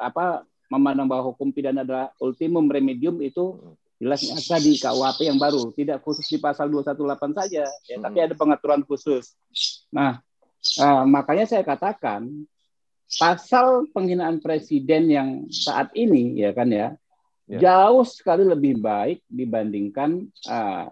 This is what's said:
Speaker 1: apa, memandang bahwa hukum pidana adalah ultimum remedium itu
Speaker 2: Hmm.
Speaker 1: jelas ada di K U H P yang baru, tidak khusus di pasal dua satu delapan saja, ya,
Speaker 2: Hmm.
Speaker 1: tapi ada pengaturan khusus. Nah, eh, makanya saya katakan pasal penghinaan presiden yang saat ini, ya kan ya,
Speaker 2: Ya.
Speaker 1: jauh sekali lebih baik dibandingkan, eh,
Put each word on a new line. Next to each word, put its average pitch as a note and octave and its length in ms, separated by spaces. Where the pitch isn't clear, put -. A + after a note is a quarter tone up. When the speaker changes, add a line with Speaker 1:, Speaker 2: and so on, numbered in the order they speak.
Speaker 1:
apa, E3 480
memandang C3+ 400
bahwa B2+ 240
hukum C#3 160
pidana C3+ 320
adalah C3 240
ultimum D#3 480
remedium C#3 480
itu F3+ 400
Speaker 2:
Hmm. F2 160
Speaker 1:
jelas C#3 240
ada D#3+ 400
di D3 160
K B2 160
U C3 80
H C3+ 160
P D#3+ 80
yang C#3 80
baru, C#3 400
tidak D3 240
khusus D3+ 240
di D3+ 160
pasal D3 320
dua D3 160
satu C#3+ 160
delapan C#3+ 320
saja, F3+ 320
ya, - 160
Speaker 2:
Hmm. - 80
Speaker 1:
tapi E3 160
ada E3 80
pengaturan D3 560
khusus. C3+ 480
Nah, C3 320
eh, C#3 240
makanya C#3+ 400
saya A3 160
katakan C#3+ 880
pasal B3 800
penghinaan F3 480
presiden D#3 640
yang C#3+ 220
saat - 480
ini, E3 400
ya G#2 160
kan B2 160
ya, G#2+ 320
Speaker 2:
Ya. G3+ 160
Speaker 1:
jauh G3 400
sekali F#3+ 400
lebih C#3+ 400
baik G#2+ 480
dibandingkan, A#2 960
eh, G#2 640